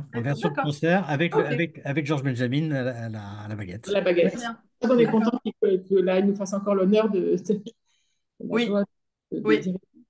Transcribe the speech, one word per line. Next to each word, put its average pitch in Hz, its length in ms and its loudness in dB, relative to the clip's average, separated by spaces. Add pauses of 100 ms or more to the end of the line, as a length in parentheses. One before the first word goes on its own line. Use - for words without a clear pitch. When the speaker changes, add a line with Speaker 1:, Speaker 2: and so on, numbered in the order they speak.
Speaker 1:
D'accord, - 160 -6
Speaker 2:
version 143 260 -2
de 147 60 -6
Speaker 1:
d'accord. 247 160 -2
Speaker 2:
concert 170 380 0
avec 156 260 0
le, 440 60 4
Speaker 1:
Ok. 139 60 2
Speaker 2:
avec, 160 380 -4
avec 143 220 -2
Georges 143 160 0
Benjamin 131 500 -2
à 135 100 -2
la, 120 220 -6
à 113 60 -8
la, 104 180 -10 (160)
à 107 40 -12
la 107 80 -8
baguette. 101 320 -10
Speaker 3:
La 202 120 0
baguette. 180 340 2
Speaker 4:
Oui. 240 60 -8
Speaker 1:
Bien. 233 180 -8 (220)
Speaker 3:
On 240 180 4
est 226 80 6
content 220 380 2
qu'il, - 80 -4 (100)
que, 190 260 2
que 196 60 0
là, 185 240 4
il 202 80 4
nous 196 80 2
fasse 196 200 -6
encore 202 200 0
l'honneur 208 360 4
de, 175 260 2
de, - 0 -
de 208 260 -2 (760)
la - 60 -10
Speaker 1:
Oui. 233 200 0
Speaker 3:
joie 202 180 0 (460)
de, - 80 -6
de 208 80 -6
Speaker 1:
Oui. 214 140 4
Speaker 3:
diriger. 185 180 -4 (320)